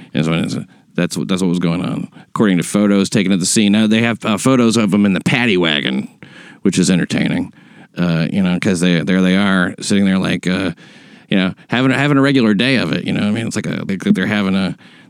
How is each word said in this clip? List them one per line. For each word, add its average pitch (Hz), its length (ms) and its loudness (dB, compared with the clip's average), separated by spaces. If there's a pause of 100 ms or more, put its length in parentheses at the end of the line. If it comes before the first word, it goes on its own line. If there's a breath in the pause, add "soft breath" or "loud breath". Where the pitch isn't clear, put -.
(140 loud breath)
is 78 140 0
what 82 120 0
it's, - 160 -6 (380 soft breath)
that's 87 220 -2
what, 82 120 -4
that's 92 140 -2
what 92 60 2
was 87 100 0
going 85 260 -2
on, - 240 -6 (200 loud breath)
according 98 300 2
to 82 40 0
photos 101 480 0
taken 95 200 0
at 95 100 2
the 92 60 -2
scene. 101 260 2
Now, 110 140 2
they 110 160 2
have, 117 220 -2
uh, 107 140 0
photos 120 400 2
of 104 120 0
them 104 160 4
in 95 60 2
the 82 80 0
paddy 120 380 0
wagon, 73 500 -2 (540 loud breath)
which 95 160 0
is 90 120 2
entertaining. 78 640 -2 (440 loud breath)
Uh, 82 360 0
you 98 100 0
know, 87 160 0
'cause 92 220 0
they, 87 220 2
there 92 200 0
they 92 140 2
are 95 440 0
sitting 101 260 0
there 95 120 2
like, 90 280 -4
uh, 92 260 -2 (560 loud breath)
you 104 80 0
know, 92 160 0 (160 soft breath)
having, 127 220 2
having 139 260 2
a 135 60 4
regular 131 320 4
day 120 220 2
of 92 140 0
it. 78 140 -4
You - 80 -4
know - 80 -2
what 104 80 0
I 104 40 0
mean? 113 140 -4
It's - 100 -8
like 107 100 -4
a, 82 200 -6
like 95 160 -6
they're 101 240 0
having 101 280 0
a, 95 200 -2 (360 loud breath)